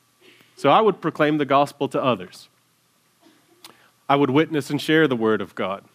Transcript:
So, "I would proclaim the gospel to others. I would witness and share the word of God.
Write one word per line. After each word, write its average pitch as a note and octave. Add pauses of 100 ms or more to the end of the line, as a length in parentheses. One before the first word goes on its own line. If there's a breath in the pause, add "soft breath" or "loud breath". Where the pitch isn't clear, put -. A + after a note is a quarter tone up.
(560 soft breath)
So, C#3
"I F#3
would G#3
proclaim D3+
the D3
gospel C#3
to C3+
others. A2 (1600 loud breath)
I C#3
would C#3+
witness D3+
and C#3+
share D#3+
the C3
word A2
of F2+
God. G2 (100)